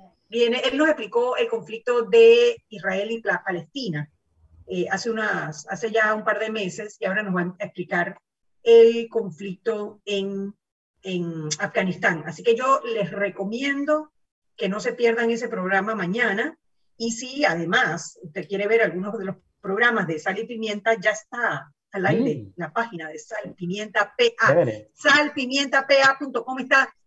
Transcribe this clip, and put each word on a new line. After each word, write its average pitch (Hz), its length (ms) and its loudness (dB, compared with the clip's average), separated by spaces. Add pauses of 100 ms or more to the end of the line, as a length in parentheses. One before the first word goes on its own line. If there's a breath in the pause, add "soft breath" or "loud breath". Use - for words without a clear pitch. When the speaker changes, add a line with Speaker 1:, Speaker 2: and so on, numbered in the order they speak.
(280)
Speaker 1:
Viene, 233 360 0
él 262 120 0
nos 311 120 4
explicó 240 480 0
el 233 120 0
conflicto 226 540 -2
de 233 540 8 (120)
Israel 196 440 -4
y 233 80 -6
Pla-, 202 240 -2
Palestina, 175 680 -6 (560)
eh, 180 240 -4
hace 190 200 -4
unas, 185 580 -4
hace 208 240 -6
ya 214 220 2
un 214 100 -8
par 208 160 0
de 220 100 -4
meses, 214 480 -8
y 220 60 -8
ahora 196 180 -2
nos 196 120 -4
van 180 260 -2
a - 40 -6
explicar 175 540 -4 (460)
el 233 440 8
conflicto 208 960 -6
en, 196 480 -4 (500)
en 170 460 -6 (120)
Afganistán. 185 680 -2
Así - 160 -12
que 233 140 4
yo 262 260 2
les 226 300 -4
recomiendo 269 960 -4 (460)
que 208 120 -4
no 202 120 -4
se 233 140 -4
pierdan 233 360 0
ese 233 180 -4
programa 190 460 -2
mañana, 214 640 -2 (380)
y 226 160 -4
si 269 320 -6
además 165 800 -2
usted 160 260 -12
quiere 196 180 -4
ver 226 160 4
algunos 196 340 -4
de 190 100 -8
los 190 100 -8 (240)
programas 214 480 0
de 156 100 -4
Sal 196 220 -6
y 226 60 -6
Pimienta, 220 480 -2
ya 208 160 0
está 214 640 -6 (200)
al 190 140 -2
aire 240 280 2
Speaker 2:
Mm. 104 220 -12
Speaker 1:
la 170 160 -8
página 202 360 -6
de 156 100 -14
Sal - 380 -12
Pimienta 208 600 -4
P 233 220 4
A. 226 80 4
Speaker 2:
Chévere. 127 440 2
Speaker 1:
Sal 294 400 2
Pimienta 269 540 0
P 277 160 6
A 269 160 4
punto 240 260 -6
com 262 140 -8
está 277 340 2 (140)